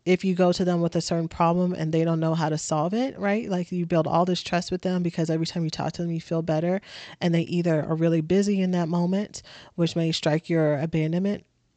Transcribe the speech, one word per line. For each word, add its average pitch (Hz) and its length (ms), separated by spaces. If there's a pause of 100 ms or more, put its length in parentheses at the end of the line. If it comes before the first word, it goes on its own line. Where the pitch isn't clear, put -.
if 180 200
you 190 100
go 180 180
to 185 120
them 175 160
with 170 140
a 170 60
certain 165 280
problem 175 440
and 160 200
they 160 120
don't 165 160
know 160 140
how 160 140
to 156 80
solve 160 380
it, 254 240
right? 202 320
Like, 180 220
you 175 140
build 165 200
all 170 180
this 180 180
trust - 280
with 180 120
them 180 200
because 165 280
every 160 160
time 170 180
you 160 60
talk - 240
to - 80
them, 170 100
you 165 80
feel 165 220
better. 170 380 (400)
And 170 140
they 165 80
either 170 420
are 160 120
really 165 240
busy 196 400
in 185 100
that 175 180
moment, 180 540 (320)
which 165 220
may 165 160
strike 156 360
your 156 300
abandonment, 165 680 (320)